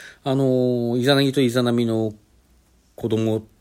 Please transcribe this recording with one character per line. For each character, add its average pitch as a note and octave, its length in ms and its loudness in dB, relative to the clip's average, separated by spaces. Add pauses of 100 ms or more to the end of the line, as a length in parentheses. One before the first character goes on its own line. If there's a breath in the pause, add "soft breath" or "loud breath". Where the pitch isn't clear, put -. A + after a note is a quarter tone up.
(240 loud breath)
あ C3+ 100 -2
の、 B2 640 0
イ B2 60 -2
ザ C#3 100 4
ナ C#3 80 2
ギ C3+ 120 0
と C#3 80 0
イ B2 100 2
ザ B2 100 0
ナ A#2+ 100 0
ミ A#2+ 140 0
の A2 300 -2 (800)
子 A2+ 140 -6
供、 A2 360 -2 (160)